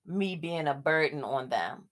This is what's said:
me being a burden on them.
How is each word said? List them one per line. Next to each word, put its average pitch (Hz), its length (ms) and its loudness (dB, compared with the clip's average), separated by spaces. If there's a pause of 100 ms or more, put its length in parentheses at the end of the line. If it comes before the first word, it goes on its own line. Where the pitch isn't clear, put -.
me 185 320 -2
being 165 320 -2
a 139 60 2
burden 147 500 2
on 131 240 -2
them. 98 440 -2